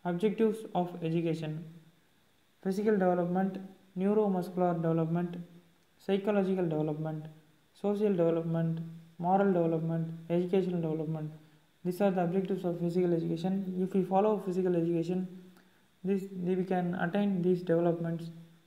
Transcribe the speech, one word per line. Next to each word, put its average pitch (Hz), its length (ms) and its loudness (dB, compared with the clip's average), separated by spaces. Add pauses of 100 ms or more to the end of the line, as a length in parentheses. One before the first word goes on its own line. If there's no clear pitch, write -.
Objectives 208 540 0 (160)
of 175 300 -2
education. 160 580 -2 (1000)
Physical 208 300 2
development, 180 680 2 (360)
neuromuscular 185 840 2
development, 165 540 0 (680)
psychological 196 600 2
development, 156 640 -2 (540)
social 208 300 2
development, 165 680 2 (380)
moral 196 340 4
development, 165 560 0 (200)
educational 180 520 2
development. 156 500 -4 (540)
These 175 160 -2
are 202 100 4
the 180 140 0
objectives 180 400 -2
of 165 160 -2
physical 175 340 2
education. 175 680 -2
If 185 140 -2
we 185 80 4
follow 196 420 2
physical 185 300 0
education, 170 540 0 (760)
this, 190 220 0 (180)
we 180 220 0
can 180 320 -2
attain 190 440 0
these 180 220 2
developments. 170 680 0 (360)